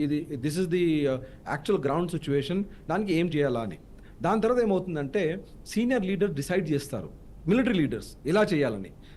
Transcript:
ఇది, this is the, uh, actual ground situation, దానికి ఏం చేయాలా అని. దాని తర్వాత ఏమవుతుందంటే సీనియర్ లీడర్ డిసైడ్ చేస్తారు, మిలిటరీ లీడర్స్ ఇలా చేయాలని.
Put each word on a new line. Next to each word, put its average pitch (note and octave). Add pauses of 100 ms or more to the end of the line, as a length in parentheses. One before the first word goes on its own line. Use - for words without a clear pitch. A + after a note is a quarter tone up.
ఇది, D3 (260)
this D3+
is F3+
the, F3 (280)
uh, B2+ (380)
actual F#3
ground D#3+
situation, C#3+ (300)
దానికి G3
ఏం F3
చేయాలా B2+
అని. D#2+ (480)
దాని G#3
తర్వాత B3
ఏమవుతుందంటే F#3 (480)
సీనియర్ A#3
లీడర్ G3
డిసైడ్ F3+
చేస్తారు, - (400)
మిలిటరీ A#3
లీడర్స్ A2+ (220)
ఇలా G#3
చేయాలని. A#2 (260)